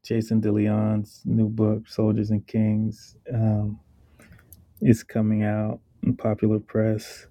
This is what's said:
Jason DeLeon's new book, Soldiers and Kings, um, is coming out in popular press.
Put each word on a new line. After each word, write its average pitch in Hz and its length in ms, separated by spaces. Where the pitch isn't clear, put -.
Jason 113 360
DeLeon's 107 840
new 110 240
book, 110 380
Soldiers 107 420
and 107 160
Kings, 110 720
um, 107 460
is 214 240
coming 107 380
out 107 400
in 127 120
popular 107 440
press. - 720